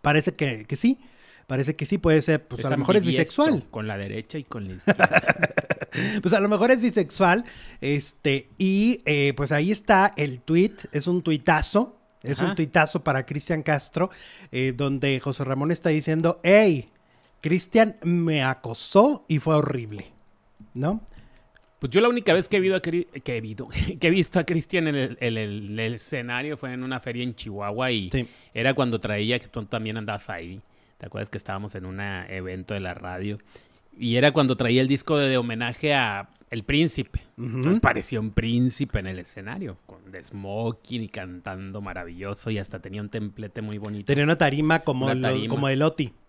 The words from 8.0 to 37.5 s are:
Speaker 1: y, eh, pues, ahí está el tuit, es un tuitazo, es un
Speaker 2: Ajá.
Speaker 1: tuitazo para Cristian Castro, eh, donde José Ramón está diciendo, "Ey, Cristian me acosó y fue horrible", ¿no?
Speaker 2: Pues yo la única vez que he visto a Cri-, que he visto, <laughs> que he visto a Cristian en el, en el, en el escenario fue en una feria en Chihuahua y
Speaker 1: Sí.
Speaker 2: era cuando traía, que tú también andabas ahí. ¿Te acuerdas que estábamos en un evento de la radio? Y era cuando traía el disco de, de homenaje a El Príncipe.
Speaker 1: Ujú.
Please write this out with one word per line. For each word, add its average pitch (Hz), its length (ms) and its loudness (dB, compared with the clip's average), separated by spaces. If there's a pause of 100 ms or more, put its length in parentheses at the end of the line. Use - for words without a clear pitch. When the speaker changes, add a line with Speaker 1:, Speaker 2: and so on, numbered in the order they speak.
Speaker 1:
y, 196 460 2
eh, 143 300 2
pues, 139 160 -2
ahí 156 200 2
está 202 460 4
el 131 220 -4
tuit, 180 420 2 (100)
es 147 160 -2
un 180 160 0
tuitazo, 160 760 2 (240)
es 135 180 -4
un 180 80 2
Speaker 2:
Ajá. 190 80 -2
Speaker 1:
tuitazo 156 480 2
para 135 220 0
Cristian 151 380 -4
Castro, 160 480 -2 (400)
eh, 127 260 0
donde 139 420 0
José 139 260 -4
Ramón 139 260 -2
está 165 180 0
diciendo, 160 540 0
"Ey, 190 460 6 (520)
Cristian 202 600 4
me 165 400 2
acosó 196 840 2
y 156 120 2
fue 160 160 2
horrible", 120 560 -2 (640)
¿no? 175 260 -2 (800)
Speaker 2:
Pues 135 120 -6
yo 196 100 4
la 240 80 6
única 240 240 2
vez 180 160 2
que 208 80 2
he - 20 4
visto 190 180 2
a 180 40 -2
Cri-, 175 260 -2 (160)
que 123 140 -4
he 110 40 -4
visto, 110 280 -10
<laughs> - 300 -2
que - 80 -2
he 165 40 0
visto 185 280 2
a 160 40 0
Cristian 165 440 -2
en 147 80 0
el, 127 240 -2
en 117 180 -2
el, 104 340 -6
en 107 80 -6
el 113 160 -2
escenario 127 600 -8
fue 131 180 -12
en 127 100 -8
una 131 160 -6
feria 120 240 -8
en 123 100 -4
Chihuahua 104 580 -6
y 95 200 -2
Speaker 1:
Sí. 123 160 -2 (260)
Speaker 2:
era 127 220 0
cuando 123 240 0
traía, 107 400 -2
que - 80 -12
tú 110 180 -10
también 110 320 -6
andabas 104 320 -8
ahí. 90 320 -12 (380)
¿Te - 80 -16
acuerdas 104 220 -10
que 104 80 -10
estábamos 98 380 -8
en 92 100 -10
un 92 160 -8
evento 92 720 -8
de 98 80 -4
la 90 120 -6
radio? 95 460 -8 (580)
Y 117 200 0
era 139 160 6
cuando 135 240 2
traía 123 240 4
el 131 80 2
disco 143 280 0
de, 139 120 2
de 131 80 2
homenaje 120 560 -2
a 104 360 0 (200)
El 113 140 -8
Príncipe. 143 580 0 (160)
Speaker 1:
Ujú. 117 100 -8 (100)